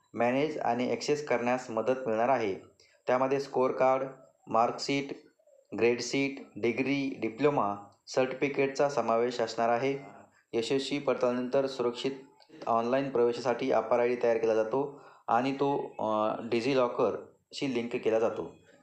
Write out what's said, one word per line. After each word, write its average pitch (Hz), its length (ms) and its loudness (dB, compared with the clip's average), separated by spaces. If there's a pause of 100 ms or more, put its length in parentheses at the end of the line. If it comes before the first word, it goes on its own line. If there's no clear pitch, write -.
(140)
मॅनेज 123 440 0
आणि 120 320 0
ॲक्सेस 143 360 -2
करण्यास 123 440 0
मदत 117 360 -2
मिळणार 113 220 2
आहे. 113 260 2 (520)
त्यामध्ये 131 340 2
स्कोअर 127 320 0
कार्ड, 131 300 2 (440)
मार्कशीट, 135 640 0 (600)
ग्रेडशीट, 123 680 0 (140)
डिग्री, 131 640 -2
डिप्लोमा, 113 560 0 (320)
सर्टिफिकेटचा 139 840 0
समावेश 117 520 0
असणार 117 280 0
आहे. 120 520 -2 (320)
यशस्वी 135 460 -2
पडताळणीनंतर 127 680 0
सुरक्षित 120 440 -2 (560)
ऑनलाइन 120 440 2
प्रवेशासाठी 120 600 0
आपार 117 260 2
आयडी 120 240 2
तयार 117 160 4
केला 110 160 2
जातो 120 460 -2 (280)
आणि 127 240 2
तो, 139 460 -2
अ, 107 420 0
DigiLockerशी 120 1300 -2
लिंक 117 220 -2
केला 110 220 2
जातो. 92 380 -2 (260)